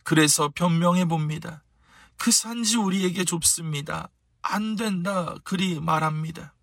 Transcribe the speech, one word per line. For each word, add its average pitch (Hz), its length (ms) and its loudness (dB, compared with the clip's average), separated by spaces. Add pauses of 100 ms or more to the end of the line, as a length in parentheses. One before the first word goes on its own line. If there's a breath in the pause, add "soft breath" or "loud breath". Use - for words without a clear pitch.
그래서 151 500 4
변명해 175 520 4
봅니다. 160 580 -4 (520 soft breath)
"그 - 140 0
산지 226 460 0
우리에게 190 480 0
좁습니다. 160 840 -2 (320)
안 214 340 -2
된다." 190 580 -2 (100)
그리 180 360 -2
말합니다. 160 840 -2